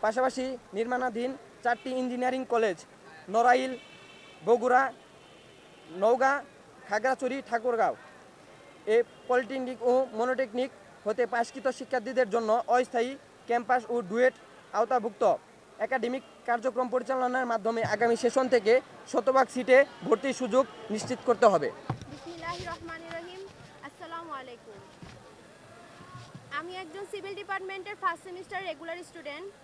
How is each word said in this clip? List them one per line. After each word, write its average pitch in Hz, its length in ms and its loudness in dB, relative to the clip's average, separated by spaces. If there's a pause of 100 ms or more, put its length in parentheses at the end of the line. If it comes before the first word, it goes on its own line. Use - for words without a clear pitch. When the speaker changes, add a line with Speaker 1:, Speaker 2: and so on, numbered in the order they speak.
Speaker 1:
পাশাপাশি 254 560 0 (160)
নির্মাণাধীন 247 640 -4 (260)
চারটি 240 260 0
ইঞ্জিনিয়ারিং 254 560 -2
কলেজ 220 320 0 (520)
নড়াইল, 247 480 4 (680)
বগুড়া, 247 480 4 (1000)
নওগাঁ, 240 520 2 (460)
খাগড়াছড়ি, 254 600 -2
ঠাকুরগাঁও 220 460 0 (880)
এ 226 180 4 (240)
পলিটেকনিক 247 560 -2
ও 254 280 4
মনোটেকনিক 247 600 -2 (340)
হতে 220 200 0
পাশকৃত 240 420 -2
শিক্ষার্থীদের 247 600 -2
জন্য 226 380 2
অস্থায়ী 247 500 0 (280)
ক্যাম্পাস 240 440 0
ও 240 120 -2
ডুয়েট 233 320 2 (400)
আওতাভুক্ত 220 600 2 (440)
একাডেমিক 240 440 -2 (220)
কার্যক্রম 233 440 -2
পরিচালনার 254 560 0
মাধ্যমে 226 380 -2
আগামী 214 320 2
সেশন 254 340 2
থেকে 233 320 6 (260)
শতভাগ 262 400 4
সিটে 254 380 6 (180)
ভর্তির 226 300 2
সুযোগ 254 320 2 (240)
নিশ্চিত 214 360 -4
করতে 240 200 4
হবে। 165 260 6 (400)
Speaker 2:
বিসমিল্লাহির 339 560 -10
রহমানির 330 460 -10
রহিম। 359 340 -12 (360)
আসসালামু 330 500 -14
আলাইকুম। 247 400 -16 (1800)
আমি 339 180 -8
একজন 381 360 -12
সিভিল 392 240 -10
ডিপার্টমেন্টের 392 600 -8
ফার্স্ট 339 300 -6
সেমিস্টার 370 380 -12
রেগুলার 330 340 -10
স্টুডেন্ট। 320 500 -14 (160)